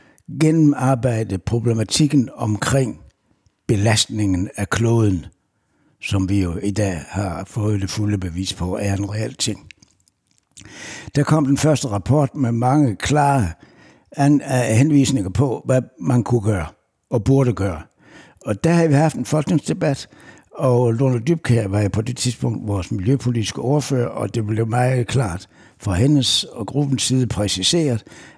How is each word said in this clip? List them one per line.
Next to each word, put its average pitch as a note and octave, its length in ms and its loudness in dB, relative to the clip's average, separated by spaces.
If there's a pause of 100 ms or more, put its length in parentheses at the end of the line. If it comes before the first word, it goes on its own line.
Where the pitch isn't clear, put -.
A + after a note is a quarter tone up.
(400)
gennemarbejde C3 1000 2
problematikken A#2 960 0
omkring A#2 680 -2 (680)
belastningen G#2+ 880 0
af G2 140 -4
kloden, A2 560 2 (760)
som F#2+ 260 -2
vi G2 140 2
jo F2 200 -2
i G2+ 80 -2
dag F#2+ 380 -2
har F#2 380 -6
fået G#2 340 -2
det F#2+ 100 -4
fulde G#2 280 -2
bevis F#2 360 -6
på, F2+ 260 -6
er G2 160 -2
en G2 140 -4
reel A2+ 240 -8
ting. - 320 -8 (1500)
Der C#3+ 80 2
kom D#3 240 2
den C#3 100 2
første C#3+ 320 0
rapport B2 480 0
med B2+ 160 0
mange B2 440 2
klare C#3 520 2 (640)
an-, C#3+ 300 4
øh, B2 340 0
henvisninger C3+ 540 4
på, B2+ 360 0
hvad B2+ 160 2 (180)
man B2 240 2
kunne B2 180 2
gøre F#2+ 240 -2 (440)
og A2 140 -2
burde C3 280 4
gøre. F#2 300 -4 (640)
Og G#2 180 -2
der E3+ 80 4
havde E3+ 160 4
vi D3 60 4
haft D3 220 4
en B2 80 -6
folketingsdebat, D#3 840 -2 (460)
og B2 380 2
Lone B2+ 280 0
Dybkjær A#2 480 0
var G2+ 120 0
jo G#2 80 2
på A2 140 -2
det A#2+ 140 -8
tidspunkt A#2+ 520 -4
vores G2+ 240 -4
miljøpolitiske A#2 680 -2
ordfører, C3 480 -2
og G#2+ 260 -6
det A2+ 120 -2
blev A2 200 0
meget B2 400 0
klart F2+ 420 -4 (320)
fra F#2+ 140 -4
hendes C3 500 2
og - 220 -10
gruppens C#3 360 -2
side B2+ 240 2
præciseret, B2+ 800 0 (340)